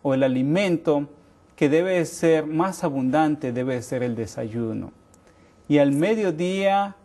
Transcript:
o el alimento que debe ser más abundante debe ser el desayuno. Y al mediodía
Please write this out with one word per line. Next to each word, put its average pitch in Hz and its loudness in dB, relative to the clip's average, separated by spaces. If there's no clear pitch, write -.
o 139 0
el 131 2
alimento 147 0
que 147 2
debe 175 2
ser 160 0
más 175 -2
abundante 147 0
debe 127 -4
ser 123 -6
el 123 -2
desayuno. 110 -6
Y 147 4
al 143 4
mediodía 196 0